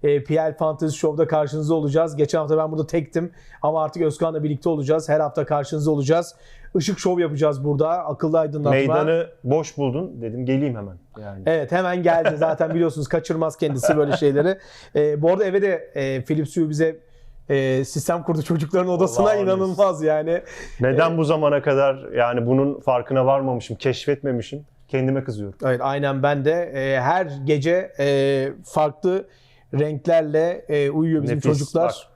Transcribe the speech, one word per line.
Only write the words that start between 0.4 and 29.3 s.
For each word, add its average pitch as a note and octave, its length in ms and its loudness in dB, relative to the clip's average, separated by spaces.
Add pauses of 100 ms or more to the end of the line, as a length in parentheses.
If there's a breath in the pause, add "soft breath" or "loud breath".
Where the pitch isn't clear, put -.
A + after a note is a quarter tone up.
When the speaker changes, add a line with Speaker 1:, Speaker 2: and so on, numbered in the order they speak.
Speaker 1:
Fantasy D#3 380 -2
Show'da D#3 300 2
karşınızda D#3 480 0
olacağız. D#3 420 0
Geçen D3+ 220 2
hafta D#3 200 0
ben D#3 140 -2
burada D#3 140 -2
tektim E3+ 460 -4 (300 loud breath)
ama D#3 220 0
artık D#3+ 180 -4
Özkan'la D#3 420 0
birlikte D3+ 240 -2
olacağız. D#3 400 0
Her D3+ 120 2
hafta D3 260 -2
karşınızda D3 440 -2
olacağız. D#3 440 2 (400 soft breath)
Işık F#3 240 -2
şov F3+ 200 0
yapacağız D3 460 0
burada. D3 260 0
Akıllı D#3+ 480 -2
aydınlatma. D3 320 0
Speaker 2:
Meydanı D3+ 560 2 (180)
boş D3 340 0
buldun. C#3 440 -4
Dedim, A#2 240 -6
geleyim C3+ 300 0
hemen. G2 200 -12 (240)
Yani. G2 260 -14
Speaker 1:
Evet, D#3+ 260 0
hemen F3+ 300 0
geldi. E3 340 2
Zaten D#3+ 380 0
biliyorsunuz, D#3 340 0
kaçırmaz D#3+ 480 -2
kendisi D3 400 0
böyle C#3+ 200 2
şeyleri. D3 420 2 (180)
Speaker 2:
<laughs> - 200 -20
Speaker 1:
Ee, D3 260 0
bu E3 80 4
arada F#3+ 140 2
eve F#3+ 180 0
de, F#3 320 -2
e, C3+ 300 -4
Philips D3+ 320 -2
Hue D#3+ 120 2
bize, D#3 280 0 (520 soft breath)
e, C3+ 360 2
sistem E3 380 -2
kurdu D#3 200 0
çocukların F3 460 0
odasına. E3+ 380 2
Speaker 2:
Vallahi G#3 160 4
Speaker 1:
İnanılmaz F#3+ 600 0
yani. D#3 400 0 (380 loud breath)
Speaker 2:
Neden C#3 340 2
Speaker 1:
Ee, E3 40 0
Speaker 2:
bu D#3+ 60 2
zamana D3 380 2
kadar C#3 500 0
yani A#2+ 340 2
bunun C3+ 340 2
farkına B2+ 460 0
varmamışım, C3 500 0
keşfetmemişim? C#3 880 -4 (240)
Kendime C3 360 0
kızıyorum. G#2 400 -10
Speaker 1:
Evet, B2+ 180 0
aynen C#3 400 -2
ben C#3+ 220 0
de. E3 300 0
Ee, C3+ 260 0
her E3+ 260 0 (180)
gece, D#3+ 540 0
e, C#3 500 2 (160)
farklı F3+ 640 -2 (520 soft breath)